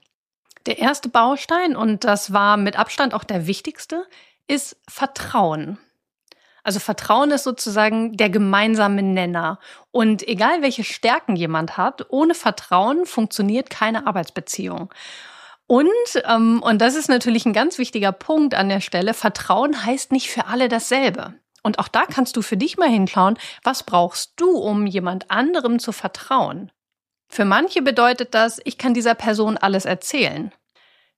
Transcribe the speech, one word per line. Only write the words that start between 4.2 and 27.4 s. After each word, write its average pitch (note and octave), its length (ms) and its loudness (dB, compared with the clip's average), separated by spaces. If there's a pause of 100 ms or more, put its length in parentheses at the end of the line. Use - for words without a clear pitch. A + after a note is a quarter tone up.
ist - 320 -4 (100)
Vertrauen. F#3+ 920 -2 (800)
Also G3 180 -4
Vertrauen A#3 520 0
ist C#4 140 -2
sozusagen A3 720 -2
der G#3 140 2
gemeinsame G3+ 720 2
Nenner. F3 560 -2 (320)
Und A3 380 0
egal A#3+ 340 2
welche C4 220 -2
Stärken - 520 0
jemand E3 420 -2
hat, G#3 320 -2
ohne D#4+ 260 2
Vertrauen A3+ 720 0
funktioniert A3 640 -2
keine A3 340 -2
Arbeitsbeziehung. F3+ 880 -6 (720)
Und, C4+ 200 6 (400)
ähm, A3+ 360 4
und A3 180 4
das B3 140 4
ist D#4 140 -2
natürlich A#3+ 360 2
ein A3 80 2
ganz C4 240 0
wichtiger G3+ 340 -2
Punkt D4 440 0
an G3 140 2
der F#3+ 120 -2
Stelle, G3 320 -2
Vertrauen A3+ 720 0
heißt B3+ 260 -4
nicht C4 200 0
für - 160 -4
alle B3 200 0
dasselbe. A#3 680 -2 (260)
Und - 160 -2
auch - 100 -2
da - 200 2
kannst - 280 -2
du A#3 60 0
für G3+ 160 -2
dich C4+ 200 -2
mal F4 120 4
hinschauen, G3 480 2 (240)
was B3+ 220 -2
brauchst - 540 0
du, F4 120 2
um G#3 380 0
jemand F#3 420 -4
anderem B3 480 0
zu A#3 140 -6
vertrauen? F#3+ 800 -4 (560)
Für - 180 0